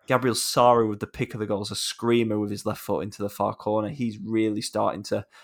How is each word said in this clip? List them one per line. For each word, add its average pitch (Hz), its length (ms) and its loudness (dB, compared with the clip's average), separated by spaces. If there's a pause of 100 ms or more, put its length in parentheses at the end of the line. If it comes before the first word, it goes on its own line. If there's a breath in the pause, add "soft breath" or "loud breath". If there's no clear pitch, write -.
Gabriel 127 260 2
Sara 120 520 4
with 104 140 -2
the 104 60 -4
pick - 280 -6
of 110 60 -6
the 107 40 -2
goals, 101 260 -4
a 101 60 -6
screamer 117 600 2
with 104 120 -2
his 101 140 -8
left 107 160 -4
foot 92 200 -2
into 104 220 -8
the 101 60 -4
far 101 240 -2
corner. 107 380 -2
He's 117 260 -6
really 110 460 0
starting 104 400 -2
to 104 240 -4 (160 loud breath)